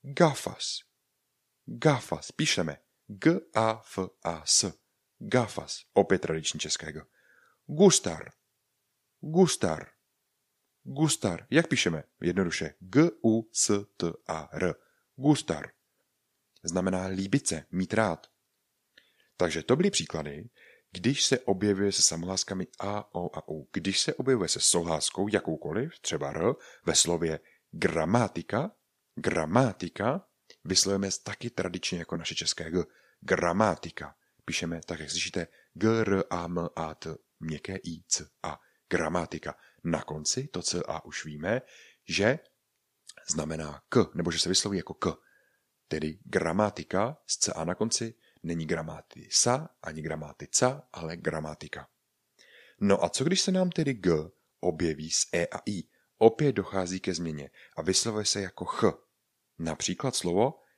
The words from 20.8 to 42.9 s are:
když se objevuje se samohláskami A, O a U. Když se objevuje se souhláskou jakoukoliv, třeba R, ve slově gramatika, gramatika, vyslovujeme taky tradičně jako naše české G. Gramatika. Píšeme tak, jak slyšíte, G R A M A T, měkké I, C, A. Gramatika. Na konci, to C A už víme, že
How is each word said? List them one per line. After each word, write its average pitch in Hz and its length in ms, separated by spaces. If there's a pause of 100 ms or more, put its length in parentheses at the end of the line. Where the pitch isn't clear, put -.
když 110 320
se - 160
objevuje 101 520
se - 100
samohláskami 92 680 (120)
A, 104 360
O 87 220
a - 120
U. 78 240
Když 95 260
se - 140
objevuje 123 360
se - 100
souhláskou 85 680
jakoukoliv, 101 720
třeba - 300
R, 95 260 (300)
ve 80 100
slově 82 440 (320)
gramatika, 92 1000 (440)
gramatika, 104 1080 (400)
vyslovujeme 98 440 (140)
taky 110 260
tradičně 92 500
jako 82 180
naše 82 180
české 80 360
G. 87 120 (380)
Gramatika. 87 920 (300)
Píšeme 82 400
tak, 82 140
jak 73 100
slyšíte, 85 380 (260)
G 110 140 (140)
R 95 280
A 87 160
M 87 300
A 80 200
T, 80 200 (240)
měkké 80 440
I, 87 240
C, - 220 (140)
A. 76 160 (300)
Gramatika. 80 640 (280)
Na 82 200
konci, 78 440
to - 140
C - 260
A - 180
už - 200
víme, 80 360 (440)
že 101 340 (880)